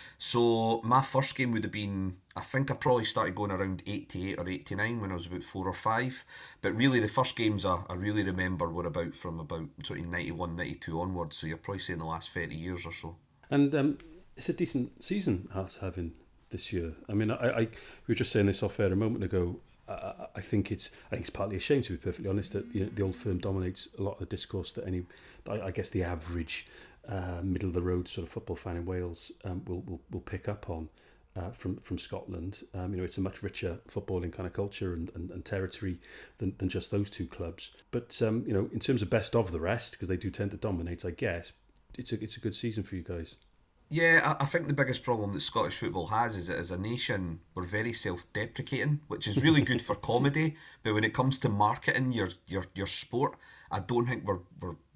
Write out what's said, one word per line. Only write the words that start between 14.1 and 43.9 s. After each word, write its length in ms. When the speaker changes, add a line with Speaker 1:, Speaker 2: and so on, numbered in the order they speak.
Speaker 2:
it's 120
a 60
decent 480
season 500
Hearts 260
having 340
this 240
year. 220
I 40
mean, 180
I, 180
I, 120
we 80
were 60
just 180
saying 140
this 160
off 180
air 120
a 40
moment 260
ago. 380
I, 60
I, 340
I 40
think 320
it's, 180
I 20
think 100
it's 100
partly 260
a 40
shame, 220
to 100
be 60
perfectly 320
honest, 240
that, 180
you 120
know, 100
the 80
Old 140
Firm 220
dominates 500
a 40
lot 120
of 60
the 60
discourse 460
that 140
any, 180
I, 120
I 100
guess 200
the 140
average, 640
uh, 320
middle 280
of 60
the 60
road 280
sort 180
of 60
football 240
fan 200
in 80
Wales, 460
um, 200
will, 180
will, 180
will 100
pick 280
up 200
on, 200
uh, 160
from, 240
from 220
Scotland. 760
Um, 180
you 60
know, 60
it's 140
a 20
much 240
richer 340
footballing 440
kind 140
of 60
culture 400
and, 220
and, 160
and 140
territory 560
than, 200
than 100
just 220
those 180
two 180
clubs. 440
But, 300
um, 220
you 80
know, 200
in 80
terms 220
of 80
best 260
of 160
the 80
rest, 380
'cause 100
they 80
do 140
tend 200
to 60
dominate, 480
I 80
guess, 400
it's 160
a, 80
it's 160
a 40
good 160
season 260
for 140
you 60
guys. 340
Speaker 1:
Yeah, 520